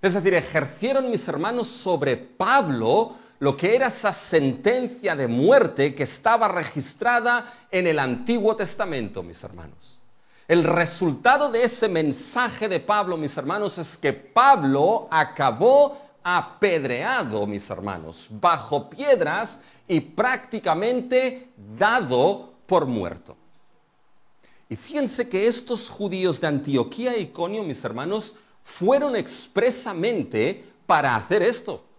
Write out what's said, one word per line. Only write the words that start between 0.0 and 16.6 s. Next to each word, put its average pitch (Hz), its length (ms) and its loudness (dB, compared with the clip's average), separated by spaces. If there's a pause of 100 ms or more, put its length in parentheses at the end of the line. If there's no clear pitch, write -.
Es 190 120 2
decir, 185 200 2
ejercieron, 220 760 -2
mis - 180 -4
hermanos, 208 400 -4
sobre 143 480 0
Pablo 190 960 0 (240)
lo 139 180 0
que 190 180 2
era 262 140 2
esa 208 240 -2
sentencia 180 1040 0
de 135 100 -2
muerte 143 680 4
que 143 100 -4
estaba 226 440 2
registrada 226 1040 -2 (180)
en 180 160 0
el 156 120 2
Antiguo 202 580 0
Testamento, 143 680 -6
mis 85 220 -14
hermanos. 82 540 -18 (480)
El 170 180 4
resultado 170 840 2
de 233 140 2
ese 226 240 0
mensaje 185 800 -2
de 180 120 -2
Pablo, 196 360 -2
mis 151 220 -6
hermanos, 180 400 -4
es 160 180 -8
que 139 160 -2
Pablo 202 1000 4
acabó 165 880 4 (240)
apedreado, 160 1200 0